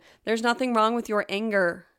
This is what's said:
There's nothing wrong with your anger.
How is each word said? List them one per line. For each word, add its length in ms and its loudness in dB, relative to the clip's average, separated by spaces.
There's 180 0
nothing 320 0
wrong 180 4
with 160 -4
your 180 0
anger. 600 -2